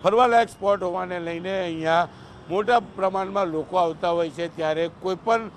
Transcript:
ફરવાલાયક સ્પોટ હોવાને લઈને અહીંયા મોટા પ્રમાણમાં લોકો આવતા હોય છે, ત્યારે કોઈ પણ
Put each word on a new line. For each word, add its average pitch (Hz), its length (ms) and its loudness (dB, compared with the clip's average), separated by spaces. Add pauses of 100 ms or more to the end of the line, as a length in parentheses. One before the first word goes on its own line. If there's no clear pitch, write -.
ફરવાલાયક 233 460 4
સ્પોટ 196 320 0
હોવાને 180 380 -4
લઈને 170 400 -6
અહીંયા 165 500 0 (400)
મોટા 208 300 2
પ્રમાણમાં 190 680 -2
લોકો 156 300 -2
આવતા 170 320 0
હોય 170 200 0
છે, 170 180 -6
ત્યારે 160 420 -2 (120)
કોઈ 185 140 -2
પણ 226 420 -2